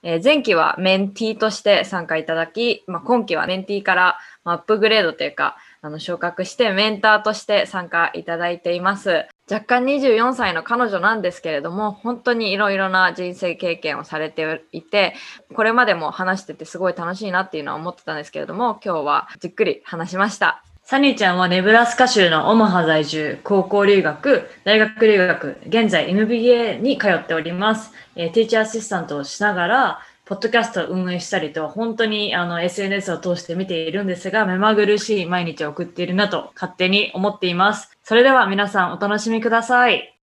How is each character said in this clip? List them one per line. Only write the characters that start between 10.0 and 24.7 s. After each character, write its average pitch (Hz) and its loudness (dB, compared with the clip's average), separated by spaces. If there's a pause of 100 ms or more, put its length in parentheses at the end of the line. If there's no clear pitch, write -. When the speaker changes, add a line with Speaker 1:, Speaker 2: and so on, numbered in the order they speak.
Speaker 1:
四 240 2
歳 214 -2
の 160 -4
彼 247 0
女 202 -2
な 208 2
ん 214 -6
で 180 -2
す - -16
け 160 -6
れ 147 -2
ど 165 -8
も、 208 -4
本 233 -8
当 247 0
に 226 -2
い 196 -2
ろ 202 2
い 196 0
ろ 190 0
な 185 2
人 180 -6
生 175 -4
経 170 -4
験 151 -6
を 139 -12
さ 156 -10
れ 156 -4
て 156 -6
い 170 -12
て、 190 0 (380)
こ 220 0
れ 226 4
ま 247 4
で 202 2
も 156 -6
話 185 -2
し - -20
て - -14
て - -16
す - -16
ご 180 0
い 175 -4
楽 175 -6
し 208 -8
い 190 -6
な 180 0
っ 190 -6
て - -10
い 151 -6
う - -8
の 143 -8
は - -8
思 165 -8
っ - -14
て - -20
た 160 -8
ん 151 -6
で 147 -10
す - -18
け 156 -10
れ 151 -6
ど 165 -12
も、 214 -4
今 185 -2
日 156 -2
は 147 0 (120)
じ 175 -8
っ - -20
く 220 0
り 156 -2
話 170 -8
し 180 -8
ま 202 2
し 202 -12
た。 - 0 (240)
Speaker 2:
サ 269 2
ニ 277 4
ー - -12
ち 208 0
ゃ 180 4
ん 180 0
は 180 2
ネ 180 2
ブ 202 4
ラ 233 6
ス 233 -4
カ 254 4
州 202 4
の 160 2
オ 220 6
マ 214 6
ハ 180 2
在 156 2
住、 151 -6
高 196 2
校 202 2
留 196 6
学、 160 0 (180)
大 208 4